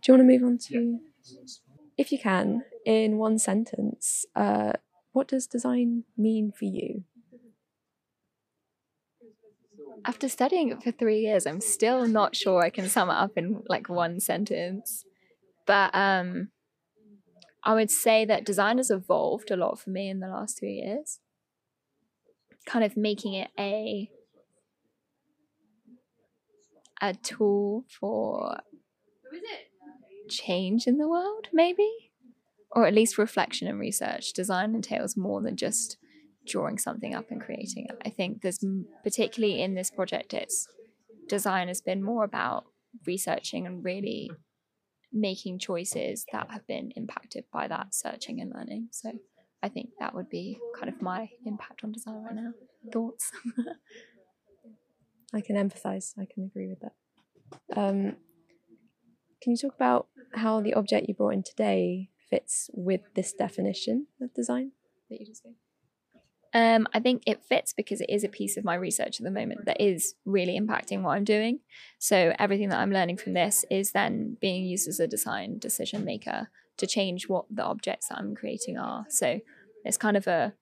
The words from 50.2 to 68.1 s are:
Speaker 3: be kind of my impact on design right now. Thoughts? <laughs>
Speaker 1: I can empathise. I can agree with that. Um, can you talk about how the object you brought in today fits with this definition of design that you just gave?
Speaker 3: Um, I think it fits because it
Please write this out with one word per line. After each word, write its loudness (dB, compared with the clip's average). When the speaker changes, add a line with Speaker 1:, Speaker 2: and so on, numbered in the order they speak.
Speaker 3:
be -8
kind -8
of -10
my -6
impact -10
on -8
design -12
right -12
now. -10
Thoughts? -4
<laughs> -14
Speaker 1:
I -2
can -2
empathise. -2
I -8
can -8
agree -8
with -10
that. -14
Um, 0
can 0
you 2
talk -4
about 2
how 2
the 0
object 2
you -2
brought 2
in -2
today 0
fits -2
with 0
this -2
definition -2
of -10
design -2
that -14
you -16
just -20
gave? -20
Speaker 3:
Um, 6
I 4
think 2
it -2
fits 0
because -4
it -6